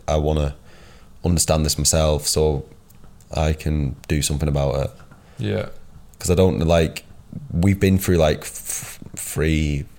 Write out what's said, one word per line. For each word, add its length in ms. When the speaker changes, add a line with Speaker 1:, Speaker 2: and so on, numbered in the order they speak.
Speaker 1:
I 100
wanna 380
understand 400
this 140
myself 500
so 360
I 180
can 440
do 140
something 260
about 360
it. 60
Speaker 2:
Yeah. 280
Speaker 1:
'Cause 120
I 40
don't, 260
like, 440
we've 280
been 180
through, 180
like, 260
f-, 560
three, 680